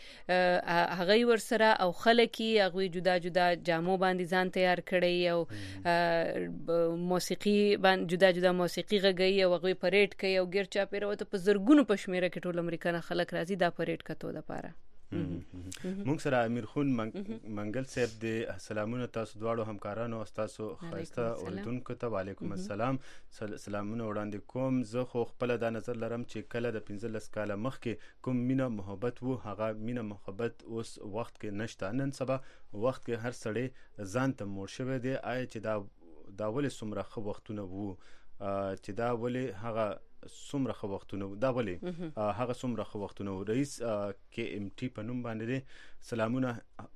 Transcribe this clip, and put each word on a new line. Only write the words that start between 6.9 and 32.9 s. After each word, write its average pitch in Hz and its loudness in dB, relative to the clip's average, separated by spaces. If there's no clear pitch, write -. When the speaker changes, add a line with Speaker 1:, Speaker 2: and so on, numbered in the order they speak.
Speaker 1:
موسیقي 196 4
باندې 190 6
جدا 185 8
جدا 180 6
موسیقي 180 2
غږوي 190 6
او 180 6
هغوی 180 2
پریډ 190 4
کوي 190 2
او 185 2
ګیر 196 2
چاپېره 202 -2
ورته 208 -2
په 202 -4
زرګونو 202 8
په 208 4
شمېره 180 2
کې 165 -6
ټول 175 -2
امریکا 170 -2
نه 170 0
خلک 175 -2
راځي 170 0
دا 175 4
پریډ 165 -2
کتو 165 -6
دپاره. - -8
Speaker 2:
مهم. 170 -2
Speaker 1:
مهم. 92 -8
Speaker 2:
مهم. 190 -4
موږ 151 0
سره 135 0
امیر 120 0
خون 139 0
منګ-، 110 -2
Speaker 1:
مهم. 110 -8
Speaker 2:
منګل 107 -4
صاحب 117 -2
دی. 113 -2
سلامونه 113 -4
تاسو 113 -6
دواړو 113 -2
همکارانو 110 -4
او 107 -6
ستاسو 110 -6
Speaker 1:
وعلیکم 135 -8
Speaker 2:
ښایسته - -8
Speaker 1:
السلام. 113 -2
Speaker 2:
اوریدونکو 110 -6
ته. 123 -6
وعلیکم 98 -4
Speaker 1:
مهم. 101 -4
Speaker 2:
السلام. 104 -2
سل-، 104 -8
سلامونه 104 -6
وړاندې 104 -4
کوم. 131 0
زه 117 -2
خو 120 0
خپله 120 0
دا 113 0
نظر 113 -4
لرم 113 -4
چې - -8
کله 120 -2
د 110 -2
پنځلس 107 -6
کاله 104 -2
مخکې 117 -4
کوم 127 0
مینه 131 2
محبت 104 -4
وو، 131 0
هغه 110 -2
مینه 113 -4
محبت 104 -6
اوس 113 -8
وخت 101 -8
کې 107 -8
نشته. 101 -4
نن 135 0
سبا 131 -2
وخت 117 -2